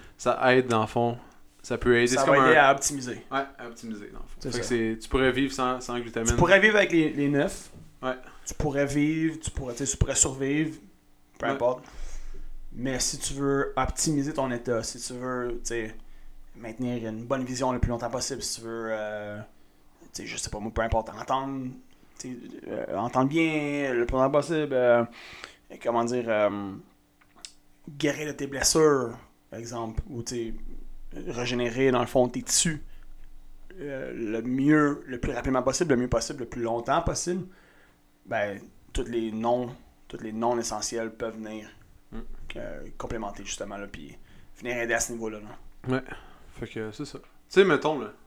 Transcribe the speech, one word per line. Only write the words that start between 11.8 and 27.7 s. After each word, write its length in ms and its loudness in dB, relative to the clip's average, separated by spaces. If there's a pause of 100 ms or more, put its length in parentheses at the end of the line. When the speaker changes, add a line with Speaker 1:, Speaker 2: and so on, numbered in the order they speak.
Speaker 2:
Mais 280 -4
si 180 -2
tu 160 -6
veux 420 0
optimiser 580 0
ton 180 0
état, 320 -2
si 160 -10
tu 140 -8
veux, 340 -4 (160)
tu 60 -6
sais, 260 -4 (600)
maintenir 520 -6
une 160 -8
bonne 200 -2
vision 280 -2
le 80 -2
plus 100 2
longtemps 200 -2
possible, 300 -4
si 200 -6
tu 80 -12
veux, 240 -6
euh, 480 -6 (760)
tu 80 -10
sais, 60 -12
je 80 -10
sais 140 -6
pas 100 -8
moi, 120 -6
peu 100 0
importe, 280 0
entendre, 560 -4 (520)
tu 140 -12
sais, 40 -12 (320)
euh, 280 -4
entendre 320 2
bien 640 0
le 120 2
plus 100 0
longtemps 140 6
possible, 420 2
euh, 320 6 (800)
comment 220 2
dire, 240 0
euh, 420 2 (1300)